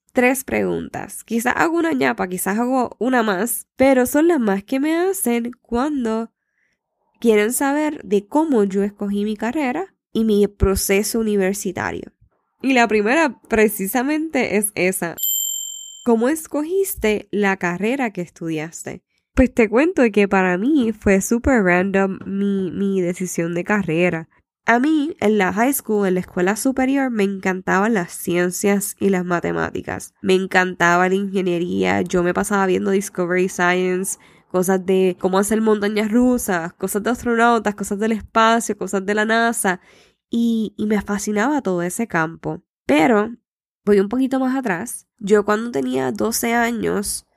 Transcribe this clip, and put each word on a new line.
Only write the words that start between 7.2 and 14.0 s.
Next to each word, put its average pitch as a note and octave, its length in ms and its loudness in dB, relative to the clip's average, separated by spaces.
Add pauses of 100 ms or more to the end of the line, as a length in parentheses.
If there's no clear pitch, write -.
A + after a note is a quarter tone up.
saber D4 500 0
de G3+ 220 0
cómo C#4+ 380 2
yo G3 200 0
escogí G3+ 420 -4
mi G#3+ 100 -4
carrera C4 580 -4 (180)
y A3 120 0
mi G#3 240 4
proceso G3+ 720 -2
universitario. G3 960 -4 (480)
Y C4+ 120 0
la A#3 140 4
primera A3+ 600 0
precisamente A#3+ 1080 0